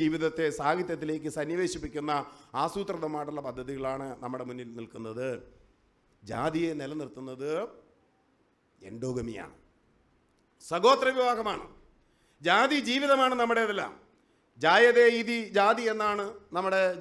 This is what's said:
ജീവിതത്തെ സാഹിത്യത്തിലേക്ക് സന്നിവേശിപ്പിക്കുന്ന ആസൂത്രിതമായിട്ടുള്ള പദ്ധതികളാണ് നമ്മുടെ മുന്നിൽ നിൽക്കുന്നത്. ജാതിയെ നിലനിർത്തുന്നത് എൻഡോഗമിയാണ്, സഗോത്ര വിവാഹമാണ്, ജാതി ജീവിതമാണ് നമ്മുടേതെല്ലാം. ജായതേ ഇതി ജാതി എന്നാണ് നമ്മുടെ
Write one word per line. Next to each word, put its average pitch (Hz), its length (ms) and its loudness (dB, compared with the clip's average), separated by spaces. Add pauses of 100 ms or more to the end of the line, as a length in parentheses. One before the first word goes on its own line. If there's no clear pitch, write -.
ജീവിതത്തെ 160 480 0 (100)
സാഹിത്യത്തിലേക്ക് 156 800 -2
സന്നിവേശിപ്പിക്കുന്ന 151 720 -4 (540)
ആസൂത്രിതമായിട്ടുള്ള 156 840 -6
പദ്ധതികളാണ് 135 600 -6 (160)
നമ്മുടെ 127 260 -8
മുന്നിൽ 123 180 -12 (120)
നിൽക്കുന്നത്. 113 460 -10 (1040)
ജാതിയെ 160 380 -2 (120)
നിലനിർത്തുന്നത് 135 680 -10 (1400)
എൻഡോഗമിയാണ്, 117 680 -8 (1160)
സഗോത്ര 254 440 4
വിവാഹമാണ്, 226 480 0 (840)
ജാതി 254 300 6 (100)
ജീവിതമാണ് 262 520 4
നമ്മുടേതെല്ലാം. 214 540 0 (720)
ജായതേ 233 400 8 (180)
ഇതി 233 140 -2 (200)
ജാതി 220 280 4 (100)
എന്നാണ് 208 320 -2 (300)
നമ്മുടെ 190 240 2 (220)